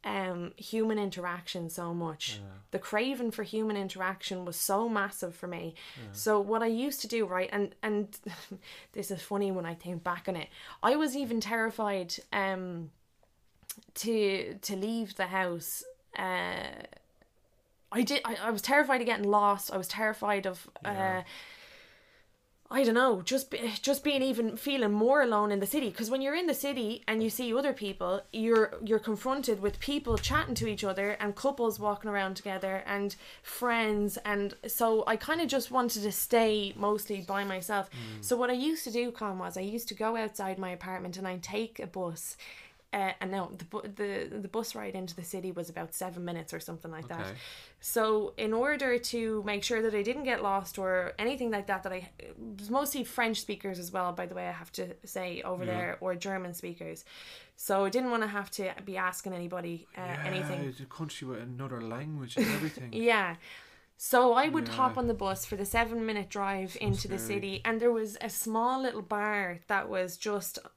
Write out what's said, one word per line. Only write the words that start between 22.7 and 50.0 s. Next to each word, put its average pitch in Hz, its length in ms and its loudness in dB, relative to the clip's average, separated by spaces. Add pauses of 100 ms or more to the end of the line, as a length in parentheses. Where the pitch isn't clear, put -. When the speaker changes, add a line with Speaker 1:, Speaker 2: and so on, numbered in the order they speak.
Speaker 1:
I 269 100 6
don't 226 100 6
know, 240 260 6
just 262 300 0
be, 233 200 -2 (120)
just 277 200 4
being 277 200 4
even 233 340 2
feeling 254 360 2
more 240 280 8
alone 208 320 4
in 196 80 2
the 196 60 0
city. 262 260 2
'Cause 220 160 -4
when 262 140 0
you're 277 120 0
in 349 120 2
the 294 80 4
city 233 520 -2
and 220 160 2
you 220 60 4
see 226 260 0
other 269 200 2
people, 190 480 -2 (100)
you're, 220 400 6 (100)
you're 214 160 4
confronted 226 640 0
with 202 180 0
people 269 380 0
chatting 277 380 2
to 220 120 0
each 208 160 -2
other 196 280 0 (100)
and 202 160 -2
couples 233 420 2
walking 208 320 -2
around 190 280 0
together 190 480 -4
and 202 280 -2 (280)
friends. 214 840 2
And 202 300 0 (120)
so 226 400 4
I 220 100 4
kinda 320 280 2
just 254 260 2
wanted 240 320 2
to 208 100 0
stay 214 600 4
mostly 208 460 0
by 196 240 -2
myself. 196 460 -2
Speaker 2:
Mm. 113 340 -10
Speaker 1:
So 247 120 4
what 247 120 4
I 247 60 4
used 311 300 0
to 247 60 -4
do, 240 220 2
Con, 202 260 -4
was 175 200 -4
I - 20 -4
used 214 280 -4
to 208 60 -8
go 220 220 0
outside 208 420 -2
my 185 120 -4
apartment 185 480 -6
and 190 100 -4
I'd 180 140 -4
take 220 360 -4
a - 80 -6
bus 170 520 -6 (560)
uh, 190 180 0 (100)
and 190 80 -4
no, 190 260 -2
the 175 80 -10
bu-, 208 320 -8
the, 202 320 -4 (100)
the 190 100 -8
bus 220 260 -4
ride 208 200 -8
into 180 220 -8
the 180 80 -10
city 185 260 -6
was 170 200 -6
about 165 240 -8
seven 175 320 -6
minutes 165 260 -6
or 165 80 -8
something 165 300 -10
like 160 180 -10
that. 170 120 -8
Speaker 2:
Okay. 95 140 -6 (460)
Speaker 1:
So 220 560 2
in 220 160 0
order 262 460 2
to 226 460 0
make 202 200 -2
sure 226 160 2
that 220 140 2
I 202 80 2